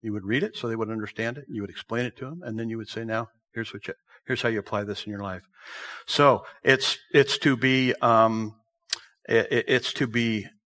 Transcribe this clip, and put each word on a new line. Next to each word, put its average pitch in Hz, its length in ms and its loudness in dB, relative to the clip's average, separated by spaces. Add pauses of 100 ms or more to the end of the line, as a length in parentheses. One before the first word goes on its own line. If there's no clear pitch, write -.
You 110 120 -6
would 104 100 -6
read 117 200 0
it 214 120 -6
so - 120 -6
they 113 80 -2
would 110 160 -4
understand 113 460 -6
it, 143 100 -16
and - 80 -12
you 107 60 -6
would 98 100 -8
explain 117 340 -6
it 120 120 -8
to 131 80 -10
them, 165 180 -12
and 110 140 -8
then 113 120 -6
you 113 80 -6
would 107 100 -10
say, 113 160 -8
"Now, 113 240 -4 (260)
here's 113 200 -8
what - 140 -12
you, - 80 -8 (320)
here's 127 160 -2
how 120 60 2
you 113 100 0
apply 104 240 -4
this 101 220 -8
in 107 60 -8
your 101 100 -8
life." 92 200 -8 (640)
So 139 380 6 (200)
it's, - 360 2 (120)
it's 143 280 4
to 135 180 4
be, 131 440 2
um, 113 540 4 (720)
i-, 113 120 4
i-, 117 280 0
it's 123 260 0
to 135 140 -2
be 113 380 -2 (200)